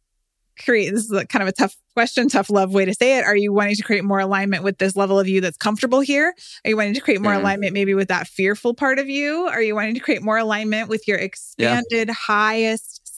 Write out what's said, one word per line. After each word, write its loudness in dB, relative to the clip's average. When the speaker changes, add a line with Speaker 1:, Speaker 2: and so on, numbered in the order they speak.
Speaker 1:
create, 2
this -2
is -12
a 0
kind -2
of -2
a -2
tough 0
question, 0
tough 0
love 2
way 4
to 0
say 2
it. 0
Are 0
you 2
wanting 2
to -4
create 0
more 0
alignment 0
with -2
this 0
level 2
of 2
you 2
that's -2
comfortable 0
here? 2
Are 0
you 2
wanting 0
to -4
create 0
more 2
Speaker 2:
Mm-hmm. 2
Speaker 1:
alignment 0
maybe 0
with 0
that -2
fearful -2
part 0
of -2
you? -2
Are -2
you 0
wanting -2
to -4
create -2
more 2
alignment -2
with -4
your 2
Speaker 2:
Yeah. -4
Speaker 1:
expanded -2
highest 0